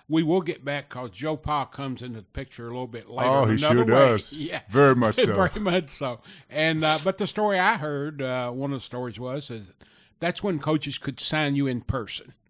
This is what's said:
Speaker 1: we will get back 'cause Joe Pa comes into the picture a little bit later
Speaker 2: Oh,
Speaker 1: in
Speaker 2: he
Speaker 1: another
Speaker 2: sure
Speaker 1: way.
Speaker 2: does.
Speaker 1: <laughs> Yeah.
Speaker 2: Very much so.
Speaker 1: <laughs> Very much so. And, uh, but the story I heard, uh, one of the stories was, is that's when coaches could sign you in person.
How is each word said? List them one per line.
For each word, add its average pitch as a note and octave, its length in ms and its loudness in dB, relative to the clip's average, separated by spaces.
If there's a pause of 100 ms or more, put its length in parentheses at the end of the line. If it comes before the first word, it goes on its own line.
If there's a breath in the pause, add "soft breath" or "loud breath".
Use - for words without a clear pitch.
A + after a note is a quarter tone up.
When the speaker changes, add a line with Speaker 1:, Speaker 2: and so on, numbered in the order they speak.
Speaker 1:
we D#3+ 140 2
will E3+ 200 2
get C#3 220 -8
back C#3+ 260 -6
'cause B2+ 200 -10
Joe C#3 280 -6
Pa D3 280 -2
comes C3+ 380 -10
into A#2+ 160 -12
the G2 60 -18
picture C3+ 420 -14
a - 20 -10
little B2 180 -8
bit A2+ 220 -16
later A#2+ 200 0
Speaker 2:
Oh, C3+ 140 4
Speaker 1:
in A2+ 140 4
Speaker 2:
he - 80 0
Speaker 1:
another A#2 100 6
Speaker 2:
sure A#2+ 100 6
Speaker 1:
way. A2 60 4 (200)
Speaker 2:
does. G#2 220 0
Speaker 1:
<laughs> - 40 -10
Yeah. - 320 -8
Speaker 2:
Very C3+ 260 8
much A#2 200 4
so. A3+ 200 4
Speaker 1:
<laughs> F#3 120 4
Very - 120 -6
much F3+ 300 0
so. B2 320 -8 (300 loud breath)
And, D#3 320 0
uh, D#3 200 4
but F#3 140 0
the G#3 80 -2
story G#3 320 0
I G3+ 200 2
heard, D3 440 -6
uh, B2+ 300 -2
one C3+ 200 -4
of C3+ 80 -4
the - 60 -12
stories B2 340 -8
was, B2+ 300 -8
is G#2+ 220 -14 (480 loud breath)
that's F3 240 -2
when F#3 160 -2
coaches D3+ 400 -2
could - 200 -8
sign D3 360 0
you C#3 100 2
in B2 160 -2
person. - 520 -6 (160)